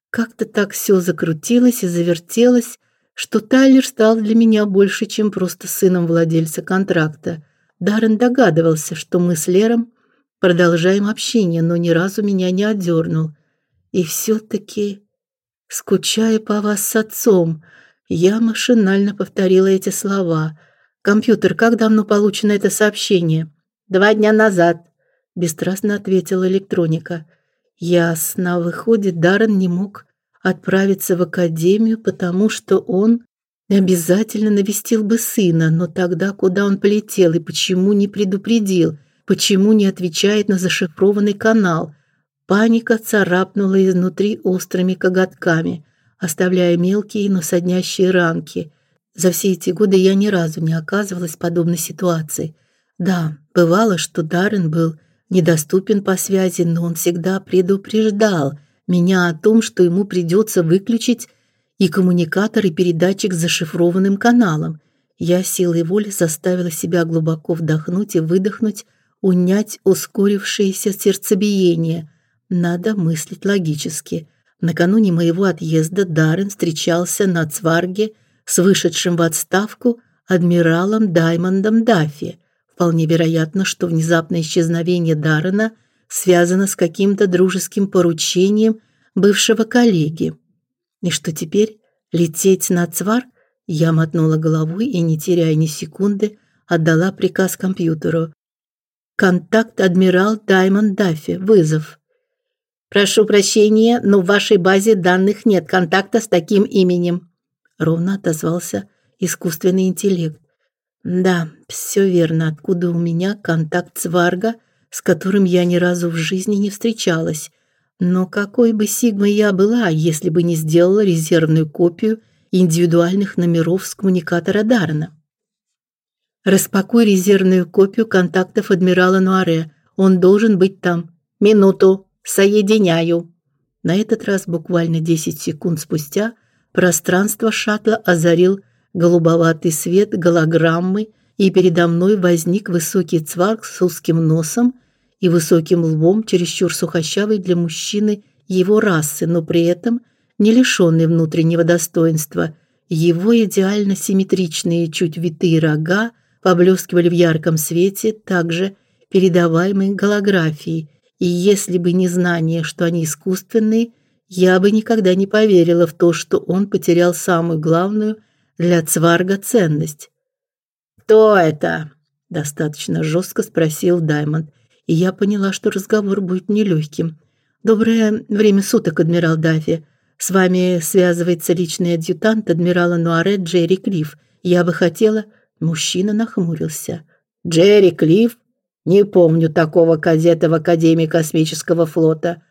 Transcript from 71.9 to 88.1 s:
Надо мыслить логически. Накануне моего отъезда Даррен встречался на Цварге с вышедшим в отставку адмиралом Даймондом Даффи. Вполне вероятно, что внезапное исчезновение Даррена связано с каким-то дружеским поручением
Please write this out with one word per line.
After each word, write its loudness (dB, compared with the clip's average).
Надо -2
мыслить -4
логически. -4
Накануне 2
моего 0
отъезда -2
Даррен 0
встречался -2
на -2
Цварге -2
с -4
вышедшим 2
в 0
отставку -2
адмиралом 2
Даймондом 0
Даффи. -2
Вполне 0
вероятно, 0
что -6
внезапное -2
исчезновение -2
Даррена -2
связано 2
с -6
каким-то 0
дружеским -2
поручением 0